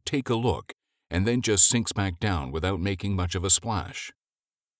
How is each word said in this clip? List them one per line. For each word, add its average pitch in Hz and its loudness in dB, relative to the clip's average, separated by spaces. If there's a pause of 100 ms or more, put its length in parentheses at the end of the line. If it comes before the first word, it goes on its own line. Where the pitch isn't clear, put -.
take 139 -4
a 117 0
look, 113 -2 (360)
and 95 0
then 123 2
just 110 6
sinks 117 2
back 95 -2
down 82 -2
without 85 -2
making 101 -2
much 90 0
of 90 -2
a 95 2
splash? - -2 (680)